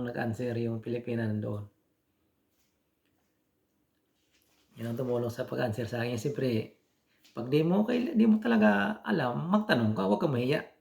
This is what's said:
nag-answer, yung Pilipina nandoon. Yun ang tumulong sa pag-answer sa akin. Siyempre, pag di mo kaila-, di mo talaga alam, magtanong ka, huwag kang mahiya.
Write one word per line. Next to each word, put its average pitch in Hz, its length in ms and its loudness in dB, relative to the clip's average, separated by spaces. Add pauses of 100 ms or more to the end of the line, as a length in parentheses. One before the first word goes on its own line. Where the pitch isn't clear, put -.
(120)
nag-answer, 120 500 -4
yung 117 160 -2
Pilipina 117 480 -4
nandoon. 107 380 -4 (3250)
Yun 117 160 -6
ang 117 60 -6
tumulong 120 340 -2
sa - 160 -8
pag-answer 123 400 -4
sa 120 160 -4
akin. 120 160 -4
Siyempre, 131 560 -2 (560)
pag 117 160 -8
di 151 160 4
mo 180 160 4
kaila-, 247 320 0
di 226 160 6
mo 214 80 6
talaga 214 640 2
alam, 147 480 -2
magtanong 131 480 2
ka, 95 80 0
huwag 104 160 4
kang 147 160 2
mahiya. 127 240 0 (200)